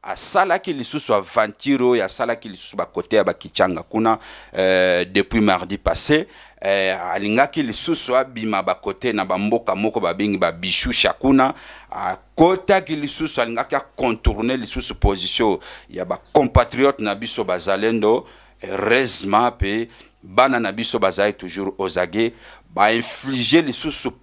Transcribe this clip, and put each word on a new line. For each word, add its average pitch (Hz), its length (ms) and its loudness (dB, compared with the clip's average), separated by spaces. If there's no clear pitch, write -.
asalaki 185 720 0
lisusu 131 400 -4
aventure 107 680 0
oyo 123 200 4
asalaki 117 460 -4
lisusu - 260 -14
bakote 90 400 -6
ya 101 80 4
Bakichanga 87 600 -2
kuna, 110 360 -2
euh, 92 520 2
depuis 98 360 -2
mardi 92 360 0
passé, 151 500 2
euh, 95 340 0
alingaki 113 500 0
lisusu 127 520 2
abima 113 460 -2
bakote 95 520 -4
na 101 120 -2
bamboka 98 500 -2
moko 107 240 -2
babengi 95 380 -2
ba 87 140 0
Bishusha 92 600 0
kuna, 135 400 2
akotaki 170 1040 0
lisusu 147 460 2
alingaki 117 340 -4
acontourner 120 800 -2
lisusu - 380 -2
position 98 640 2
ya 90 160 -8
ba - 140 -6
compatriote 131 680 2
na 101 120 -2
biso 113 280 -2
bazalendo. 104 840 0
Heureusement 104 920 2
pe 110 380 -4
bana 123 360 2
na 104 120 -4
biso 110 280 -2
bazali 98 340 0
toujours 95 440 -8
aux 90 220 -4
aguets, 104 340 -2
ba 104 240 2
infliger 127 680 2
lisusu 139 500 -2